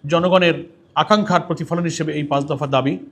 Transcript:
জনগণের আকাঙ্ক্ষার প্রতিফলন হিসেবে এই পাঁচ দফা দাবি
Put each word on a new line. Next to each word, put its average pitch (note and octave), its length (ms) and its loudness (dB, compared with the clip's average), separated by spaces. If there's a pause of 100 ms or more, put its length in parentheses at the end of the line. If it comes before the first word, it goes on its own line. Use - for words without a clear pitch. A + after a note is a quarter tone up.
(140)
জনগণের F3 420 4 (460)
আকাঙ্ক্ষার F#3 460 2
প্রতিফলন E3+ 440 -4
হিসেবে D#3 280 -4
এই D3 120 -4
পাঁচ C#3+ 180 2
দফা D3 260 -4
দাবি C3+ 180 2 (180)